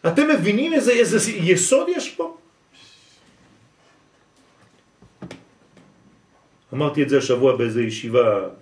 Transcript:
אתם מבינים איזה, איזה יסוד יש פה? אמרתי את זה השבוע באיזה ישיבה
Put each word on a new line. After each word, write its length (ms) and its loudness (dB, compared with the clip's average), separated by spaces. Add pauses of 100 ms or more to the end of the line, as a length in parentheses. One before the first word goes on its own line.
אתם 200 2
מבינים 460 0
איזה, 180 2
איזה 400 2
יסוד 580 2
יש 200 -6
פה? 280 -10 (4000)
אמרתי 300 -2
את 60 -2
זה 80 4
השבוע 380 2
באיזה 280 -2
ישיבה 640 0 (120)